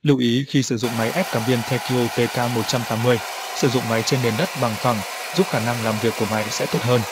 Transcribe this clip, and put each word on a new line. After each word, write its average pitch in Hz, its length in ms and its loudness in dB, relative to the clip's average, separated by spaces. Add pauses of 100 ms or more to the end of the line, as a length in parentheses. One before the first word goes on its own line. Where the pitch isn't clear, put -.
Lưu 143 140 6
ý 123 300 2
khi 139 160 2
sử 120 140 -2
dụng 117 200 -2
máy 113 140 0
ép 185 200 0
cảm 113 160 -2
viên 123 120 2 (100)
Tekio 123 380 0
T 120 280 0
K 120 200 0
một 110 120 0
trăm 123 220 0
tám 113 140 -2
mươi, 123 140 4 (380)
sử - 120 2
dụng 123 220 2
máy 113 160 2
trên 135 180 2
nền 117 140 2
đất 175 120 0 (120)
bằng 113 140 0
phẳng, 120 220 2 (380)
giúp 185 140 4
khả 113 160 0
năng 120 180 -2
làm 110 180 2
việc 113 180 2
của 110 120 0
máy 107 180 0
sẽ - 160 -2
tốt - 160 -2
hơn. 120 200 4 (100)